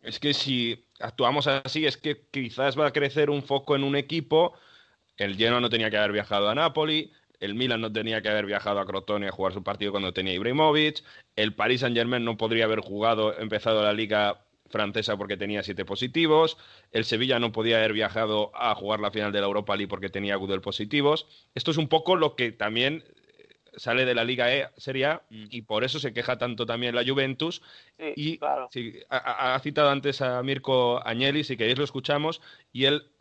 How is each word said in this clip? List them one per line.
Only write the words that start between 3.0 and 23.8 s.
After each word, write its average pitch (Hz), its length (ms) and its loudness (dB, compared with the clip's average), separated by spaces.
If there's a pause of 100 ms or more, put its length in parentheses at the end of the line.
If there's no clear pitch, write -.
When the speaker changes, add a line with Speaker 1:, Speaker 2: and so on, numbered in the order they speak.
Speaker 1:
un 143 140 0
foco 151 340 0
en 139 80 0
un 139 120 2
equipo. 151 580 2 (640)
El 98 200 -4
Genoa 117 240 4
no 120 80 2
tenía 113 220 0
que 107 60 0
haber 104 160 2
viajado 101 360 0
a 110 60 2
Napoli, 156 580 0 (280)
el 101 160 -6
Milan 120 240 0
no 113 120 -4
tenía 110 300 -2
que 107 60 -2
haber 107 180 0
viajado 101 320 0
a 98 80 -2
Crotone 98 400 -4
a 95 60 -4
jugar 95 200 -2
su 95 120 -10
partido 101 260 -4
cuando 95 220 -2
tenía 95 200 -2
Ibrahimovic, 151 680 2 (320)
el 107 220 0
Paris 120 240 2
Saint-Germain 120 440 0
no 117 120 -2
podría 113 300 2
haber 110 140 0
jugado, 107 560 0
empezado 107 460 0
la 104 100 4
liga 104 520 0 (260)
francesa 107 460 -2
porque 98 200 -4
tenía 101 280 -4
siete 98 200 -6
positivos, 156 720 2 (360)
el 113 120 0
Sevilla 120 360 0
no 117 100 0
podía 113 280 2
haber 110 160 2
viajado 107 600 0
a 117 220 0
jugar 104 240 -2
la 104 100 0
final 104 220 -2
de 101 80 2
la 101 60 2
Europa 101 280 0
League 101 140 -4
porque 95 200 -6
tenía 101 280 -2
Gudel 95 240 -2
positivos. 143 680 0 (280)
Esto 131 180 -2
es 147 60 0
un 156 100 0
poco 160 260 4
lo 160 220 2
que 120 160 -2
también, 117 500 -2 (360)
eh, - 180 -20 (200)
sale 123 280 0